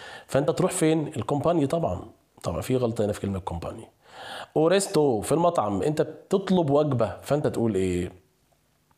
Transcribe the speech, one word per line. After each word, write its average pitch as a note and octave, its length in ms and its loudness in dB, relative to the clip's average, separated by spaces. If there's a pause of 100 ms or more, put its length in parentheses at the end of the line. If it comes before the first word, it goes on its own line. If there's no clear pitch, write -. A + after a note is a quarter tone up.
(280)
فانت D3 240 0
تروح E3+ 200 0
فين؟ D#3+ 360 2
الكومباني D3 600 0
طبعًا. A2+ 340 -2 (420)
طبعًا - 180 -4
في B2+ 140 -2
غلطه A#2 300 0
هنا G#2 80 0
في - 80 -8
كلمه G2 180 -4
كومباني. - 480 -10 (680)
اوريستو، D#3 640 2
في - 100 -4
المطعم، E3+ 500 2
انت D3+ 200 0
بتطلب F3+ 680 0
وجبه، C#3 520 2
فانت C#3+ 260 0
تقول A2+ 280 0
ايه؟ F2+ 360 0 (880)